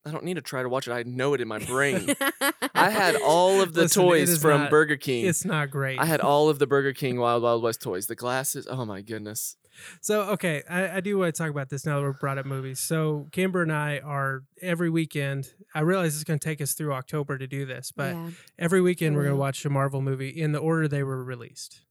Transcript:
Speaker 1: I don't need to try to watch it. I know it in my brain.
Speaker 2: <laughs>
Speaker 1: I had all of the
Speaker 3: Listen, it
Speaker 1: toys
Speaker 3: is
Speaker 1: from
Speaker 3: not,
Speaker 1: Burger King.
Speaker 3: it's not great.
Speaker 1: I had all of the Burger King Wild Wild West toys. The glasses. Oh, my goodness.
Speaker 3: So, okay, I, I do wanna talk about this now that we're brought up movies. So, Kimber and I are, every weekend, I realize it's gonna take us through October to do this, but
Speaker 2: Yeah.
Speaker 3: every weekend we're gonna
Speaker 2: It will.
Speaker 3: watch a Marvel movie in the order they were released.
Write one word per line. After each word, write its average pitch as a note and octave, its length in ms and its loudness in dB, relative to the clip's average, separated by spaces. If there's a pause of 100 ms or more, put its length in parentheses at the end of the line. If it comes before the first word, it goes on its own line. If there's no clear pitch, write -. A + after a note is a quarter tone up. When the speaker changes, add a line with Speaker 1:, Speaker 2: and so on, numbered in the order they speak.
Speaker 1:
I D3+ 60 -10
don't D3+ 120 -10
need F3+ 100 -6
to D#3 60 -6
try C3 220 -6
to B2+ 80 -4
watch C3 180 -2
it. A#2+ 40 -6
I A#2+ 100 -4
know B2+ 320 -2
it B2+ 80 -2
in A2+ 60 -4
my G#2+ 100 -6
brain. C3+ 560 0 (300)
Speaker 2:
<laughs> C#4+ 300 -2
Speaker 1:
I E3+ 140 6
had G3 280 2
all F3+ 440 6
of F3 140 0
the E3 80 4
Speaker 3:
Listen, F3+ 200 4
it F3+ 40 8
Speaker 1:
toys E3 240 6
Speaker 3:
is E3 100 4
Speaker 1:
from D3 220 6
Speaker 3:
not, C#3+ 80 -2
Speaker 1:
Burger D3+ 260 6
King. C3 300 -2
Speaker 3:
it's E3+ 180 0
not D3+ 260 -2
great. C3+ 280 -4
Speaker 1:
I C#3+ 80 2
had D#3+ 140 2
all D3 280 6
of D3 120 2
the C#3+ 60 4
Burger C3+ 280 2
King B2 240 -2
Wild A#2+ 240 2
Wild A#2 200 2
West A2+ 200 -2
toys. G2+ 240 -6
The A#2 80 -6
glasses. C3 560 -4
Oh, B2+ 160 -6
my G2+ 160 -10
goodness. G#2+ 540 -10 (440)
Speaker 3:
So, G#3+ 300 0
okay, E3 400 -2
I, F3+ 260 -2
I F#3+ 40 -2
do G3+ 180 -2
wanna F3 140 0
talk D#3+ 180 -4
about C#3+ 180 -6
this C#3 160 -8
now D3+ 120 0
that C#3+ 60 0
we're C#3 100 0
brought C#3 260 -4
up C3+ 80 -8
movies. C3+ 340 -6
So, D#3 520 -2
Kimber F3+ 280 0
and D#3+ 120 0
I D3 260 -2
are, C3+ 460 -4 (180)
every F3 260 0
weekend, C#3+ 640 -2 (220)
I D#3 60 0
realize E3+ 340 2
it's D3+ 100 -6
gonna D#3 140 0
take D#3 240 -4
us C3+ 120 -2
through D3 200 -4
October C#3+ 420 -4
to C3 100 -8
do C3+ 200 -6
this, B2+ 260 -10
but C#3+ 220 -4
Speaker 2:
Yeah. E3+ 160 -8 (280)
Speaker 3:
every F3 220 4
weekend F3 360 2
we're C#3+ 80 2
gonna C#3 100 2
Speaker 2:
It - 20 2
will. C3+ 40 0
Speaker 3:
watch C#3 260 -2
a C#3+ 40 0
Marvel C#3 300 2
movie C3+ 300 -4
in D3+ 220 -2
the D3 80 0
order D#3+ 280 2
they C#3+ 140 0
were C3+ 200 -4
released. - 680 -14